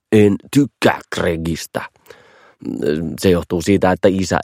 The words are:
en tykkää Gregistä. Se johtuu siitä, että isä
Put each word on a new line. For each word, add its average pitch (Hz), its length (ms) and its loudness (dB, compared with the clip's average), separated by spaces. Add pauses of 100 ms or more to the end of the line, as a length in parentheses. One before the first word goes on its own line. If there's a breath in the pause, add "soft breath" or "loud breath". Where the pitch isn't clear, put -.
(120)
en 104 240 6 (160)
tykkää 120 480 0 (140)
Gregistä. 82 680 -4 (1400 soft breath)
Se 98 100 2
johtuu 87 320 0
siitä, 92 300 2
että 98 200 2
isä 95 320 -2